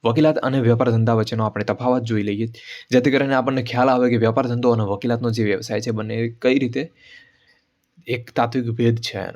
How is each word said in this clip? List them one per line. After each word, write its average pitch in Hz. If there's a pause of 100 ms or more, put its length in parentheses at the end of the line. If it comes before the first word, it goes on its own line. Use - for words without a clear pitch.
વકીલાત 151
અને 131
વ્યાપાર 120
ધંધા 113
વચ્ચેનો 110
આપણે 104
તફાવત 123
જોઈ 110
લઈએ, 104 (440)
જેથી 127
કરીને 139
આપણને 131
ખ્યાલ 123
આવે 123
કે 120
વ્યાપાર 117
ધંધો 120
અને 110
વકીલાતનો 117
જે 113
વ્યવસાય 104
છે, 113
બંને 107 (240)
કઈ 127
રીતે 131 (1200)
એક 120
તાત્વિક 120
ભેદ 117
છે 101 (140)